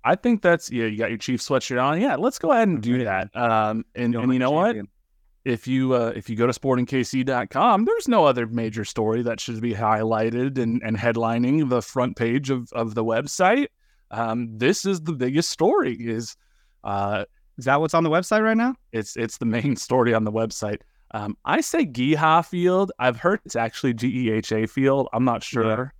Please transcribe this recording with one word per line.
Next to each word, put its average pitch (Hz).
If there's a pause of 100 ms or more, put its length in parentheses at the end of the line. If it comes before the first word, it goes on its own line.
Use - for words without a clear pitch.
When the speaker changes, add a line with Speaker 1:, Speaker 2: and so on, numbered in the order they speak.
Speaker 1:
I 165
think 233
that's, 170
yeah, 117
you 107
got 113
your 113
Chiefs -
sweatshirt 127
on. 151
Yeah, 247
let's 226
go 330
ahead 226
and 143
do 120
Speaker 2:
Yeah. 98
Speaker 1:
that. -
Um, 110 (100)
and, 120
Speaker 2:
You're 117
Speaker 1:
and 123
Speaker 2:
my 127
Speaker 1:
you 127
know 127
what? 165
Speaker 2:
champion. 107 (560)
Speaker 1:
If 120
you, 131
uh, 117
if 107
you 113
go 117
to 127
sporting 123
K 131
C 127
dot 127
com, 208
there's 440
no 220
other 123
major 110
story 113
that 117
should 113
be 117
highlighted 113
and, 117
and 110
headlining 120
the 123
front 123
page 127
of, 123
of 117
the 113
website. 180 (440)
Um, 113
this 131
is 185
the 160
biggest 135
story 226
is, 117 (480)
uh, 101 (340)
Speaker 2:
Is 127
that 135
what's 160
on 165
the 156
website 190
right 220
now? 240 (180)
Speaker 1:
It's, 220
it's 113
the 120
main 117
<laughs> -
story 120
on 110
the 107
website. 107 (340)
Um, 107
I 170
say 311
Geha 156
Field. 180
I've 123
heard 190
it's -
actually 117
G 123
E -
H 110
A 110
Field. 135
I'm 117
not 117
sure 120
Speaker 2:
Yeah. 117 (120)